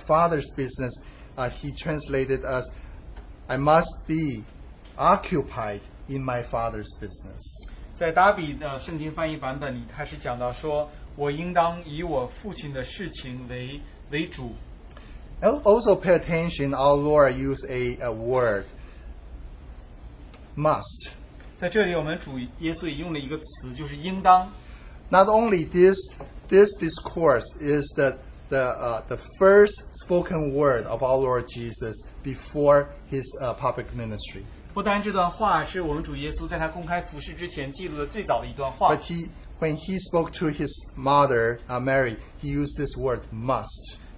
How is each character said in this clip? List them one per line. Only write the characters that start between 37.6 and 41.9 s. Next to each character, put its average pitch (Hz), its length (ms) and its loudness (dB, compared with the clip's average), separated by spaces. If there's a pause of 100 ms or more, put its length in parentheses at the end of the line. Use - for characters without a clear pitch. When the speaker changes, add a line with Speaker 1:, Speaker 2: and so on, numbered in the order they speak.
Speaker 2:
记 185 160 -10
录 151 100 -8
的 147 100 -4
最 202 160 -8
早 120 180 0
的 123 60 -12
一 120 60 -12
段 135 180 -6
话。 151 220 4
Speaker 1:
But 147 100 0
he, 170 260 -8 (300)
when 151 180 0
he 190 220 -6 (120)
spoke 165 280 0
to 160 100 0
his 147 220 -4 (260)
mother, 127 640 4 (100)
uh, 123 100 -4
Mary, 127 380 0 (240)